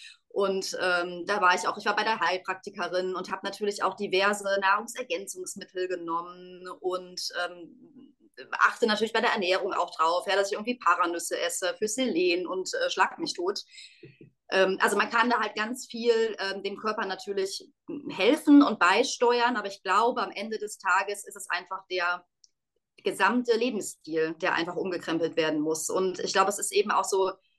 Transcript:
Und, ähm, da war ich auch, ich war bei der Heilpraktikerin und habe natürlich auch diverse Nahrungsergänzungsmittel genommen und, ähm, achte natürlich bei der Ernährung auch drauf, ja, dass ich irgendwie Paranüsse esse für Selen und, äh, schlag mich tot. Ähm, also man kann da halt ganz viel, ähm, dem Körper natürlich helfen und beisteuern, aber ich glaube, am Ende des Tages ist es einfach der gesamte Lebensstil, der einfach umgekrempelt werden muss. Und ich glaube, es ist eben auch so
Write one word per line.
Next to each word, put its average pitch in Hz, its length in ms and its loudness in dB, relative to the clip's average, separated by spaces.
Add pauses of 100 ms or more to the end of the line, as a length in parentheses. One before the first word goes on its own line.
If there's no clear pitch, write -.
(320)
Und, 190 480 -2
ähm, 175 460 -2
da 202 160 0
war 180 140 6
ich 214 120 -2
auch, 254 100 -2
ich 208 80 -12
war 208 100 0
bei 214 80 0
der 220 160 0
Heilpraktikerin 185 960 -2
und 185 160 -6
habe 190 140 -8
natürlich 202 360 -4
auch 185 140 0
diverse 196 640 0
Nahrungsergänzungsmittel 190 1300 -4
genommen 180 800 -8 (140)
und, 180 380 -6 (240)
ähm, - 720 -14 (440)
achte 214 280 4
natürlich 208 240 0
bei 226 100 2
der 233 100 2
Ernährung 185 420 0
auch 175 220 -2
drauf, 175 320 2
ja, 190 80 2
dass 196 120 2
ich 202 60 -4
irgendwie 214 240 -4
Paranüsse 175 600 0
esse 170 400 -2
für 214 80 0
Selen 180 600 0
und, 185 280 -6
äh, 175 160 0
schlag 180 260 0
mich 165 160 -6
tot. 185 280 -4 (920)
Ähm, 190 300 4
also 208 160 4
man 214 120 0
kann 240 200 2
da 226 100 2
halt 214 160 -4
ganz 220 320 -6
viel, 226 520 2
ähm, 196 240 -4
dem 196 140 -6
Körper 214 280 -4
natürlich 190 600 -6 (420)
helfen 285 540 8
und 220 160 2
beisteuern, 240 800 4
aber 202 100 -4
ich - 160 -12
glaube, 220 380 4
am 185 100 -4
Ende 214 280 -6
des 208 180 -8
Tages 196 500 0
ist 196 80 -18
es - 140 -14
einfach 185 420 -6
der 180 340 -2 (800)
gesamte 220 540 2
Lebensstil, 165 840 -2
der 180 120 0
einfach 170 220 -2
umgekrempelt 165 640 -4
werden 156 240 0
muss. 160 280 -2
Und 185 300 -2
ich - 140 -4
glaube, 196 160 4
es 202 100 -6
ist - 120 -4
eben 208 200 2
auch 190 140 0
so 190 260 0 (280)